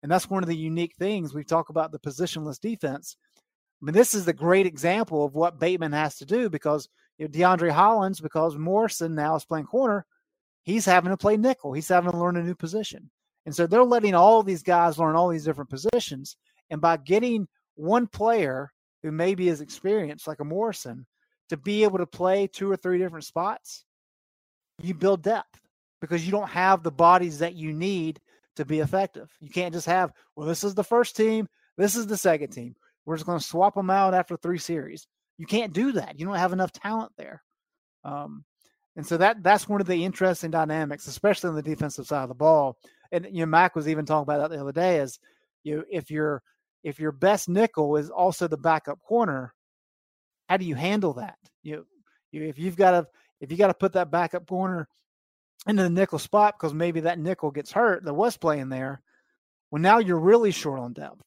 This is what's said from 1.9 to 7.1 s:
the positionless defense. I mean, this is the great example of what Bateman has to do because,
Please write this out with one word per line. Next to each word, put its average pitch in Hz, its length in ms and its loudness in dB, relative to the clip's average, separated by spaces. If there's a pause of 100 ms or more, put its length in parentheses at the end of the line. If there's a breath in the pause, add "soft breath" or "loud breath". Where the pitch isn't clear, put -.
the 151 80 -12
positionless 151 600 -8
defense. 151 580 -8 (200)
I - 480 -20
mean, 151 80 -4
this 226 220 6
is 190 100 -2
the 165 80 0
great 185 320 2
example 170 580 -2
of 139 120 -4
what 165 240 0
Bateman 165 320 0
has 147 260 -2
to 143 80 -18
do 214 240 0
because, 151 400 -2 (300)